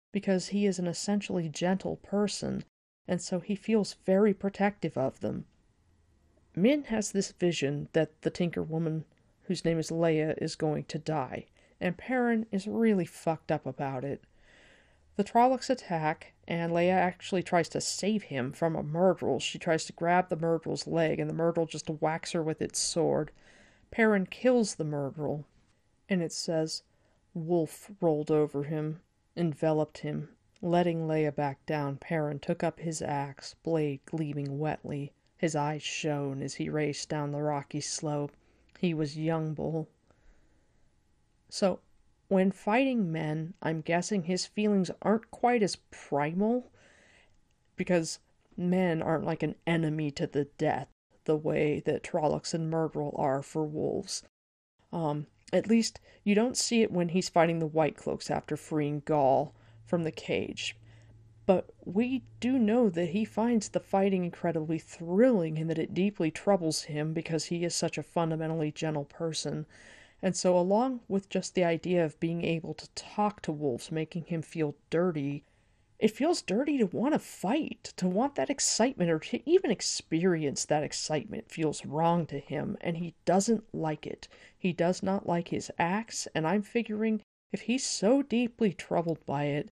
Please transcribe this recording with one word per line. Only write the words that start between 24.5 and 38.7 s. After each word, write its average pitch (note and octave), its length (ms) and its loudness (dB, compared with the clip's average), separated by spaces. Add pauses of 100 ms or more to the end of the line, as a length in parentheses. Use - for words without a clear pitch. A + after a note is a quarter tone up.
the E3 80 -4
Myrddraal, D3 640 -4 (640)
and F#3 120 2
it D#3+ 120 -4
says, D#3+ 500 -2 (500)
"Wolf E3 580 0 (100)
rolled D3+ 280 2
over D3 340 2
him, D#3 360 -4 (380)
enveloped D#3 640 0
him, D3+ 360 -6 (260)
letting E3+ 460 2
Leia D#3 260 2
back C#3+ 320 -4
down. C#3+ 300 -2
Perrin D3 440 -4
took F3 220 -4
up E3 200 -2
his D#3+ 200 -4
axe, C#3+ 640 -6
blade D3+ 400 0
gleaming D3 560 -4
wetly. C#3+ 540 -6 (240)
His D#3 180 0
eyes D3 260 -2
shone C#3+ 600 -4
as C#3 140 -8
he D#3 120 -4
raced D3+ 400 -2
down D3 240 -2
the C#3+ 100 -4
rocky D3+ 380 -2
slope." D3 560 -4 (440)